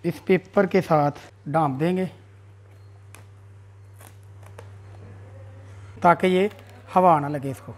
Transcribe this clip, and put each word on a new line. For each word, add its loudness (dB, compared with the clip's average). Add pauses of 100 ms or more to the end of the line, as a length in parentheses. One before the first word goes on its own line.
इस -4
पेपर 0
के 2
साथ 0 (360)
डांप -2
देंगे -2 (4000)
ताकि 4
ये 0 (380)
हवा 4
ना -6
लगे -6
इसको। -14